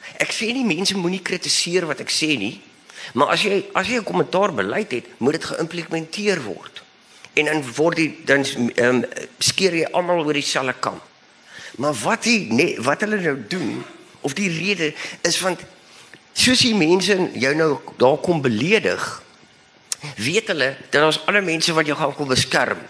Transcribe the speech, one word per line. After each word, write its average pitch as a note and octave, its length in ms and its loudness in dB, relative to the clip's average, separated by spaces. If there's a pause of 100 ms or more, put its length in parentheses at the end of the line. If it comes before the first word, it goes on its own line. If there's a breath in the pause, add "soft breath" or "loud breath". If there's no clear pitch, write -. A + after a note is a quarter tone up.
(180 loud breath)
Ek - 140 -2
sê A3+ 220 -4
nie C4 120 -2
mense F#3+ 320 0
moenie F3+ 240 -2
kritiseer F3 640 -2
wat D3 140 -4
ek - 100 -8
sê D#3 280 0
nie, A2 240 -6 (520 loud breath)
maar C3 140 4
as E3+ 140 2
jy, G3+ 320 0
as F#3 140 0
jy A#3+ 100 -2
'n A3 60 -2
kommentaarbeleid F3 880 0
het, A#2+ 140 -4 (120)
moet B2+ 160 2
dit D#3+ 120 -4
geïmplementeer E3 1000 -4
word. - 380 -12 (520 loud breath)
En D3+ 120 2
dan D3+ 180 2 (120)
word D#3+ 200 2
die, D#3+ 300 0
dan, C#3 200 4 (300)
ehm, A#2+ 280 4 (360)
skeer F3+ 360 2
jy D#3 160 2
almal F3 340 0
oor D3+ 80 0
dieselfde C#3 460 -2
kam. F2+ 220 -4 (760 loud breath)
Maar C#3+ 160 0
wat D3 300 -2
die, A3 300 2
nee, B2+ 280 2
wat C3+ 200 0
hulle G#3+ 200 0
nou C#3 260 -2
doen, B2+ 360 -6 (380)
of C#3+ 120 -4
die G3 160 -2
rede E3 440 -2 (280 loud breath)
is, F3 180 2
want F3+ 200 -2 (720 loud breath)
soos B3 260 4
die A3+ 160 4
mense F#3 580 4
jou C3 220 0
nou D#3 240 2 (180)
daar C3 200 6
kom E3 240 0
beledig, B2+ 800 0 (960 loud breath)
weet E3 300 0
hulle C#3 280 0 (140)
dat C#3+ 120 4
daar's D#3 240 4
ander G3+ 180 2
mense E3 300 0
wat D#3 120 4
jou D3 120 -2
gaan D3 180 -2
kom D3 120 -4
beskerm B2 500 2 (120)